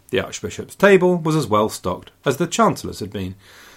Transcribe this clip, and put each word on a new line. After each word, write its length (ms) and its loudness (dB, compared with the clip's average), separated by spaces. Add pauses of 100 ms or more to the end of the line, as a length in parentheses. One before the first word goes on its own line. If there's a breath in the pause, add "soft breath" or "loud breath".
(100)
The 100 0
Archbishop's 560 -10
table 400 6
was 180 -2
as 140 -2
well 200 2
stocked 440 -8 (120)
as 120 0
the 100 -2
Chancellor's 540 0
had 120 -10
been, 220 -6 (420 soft breath)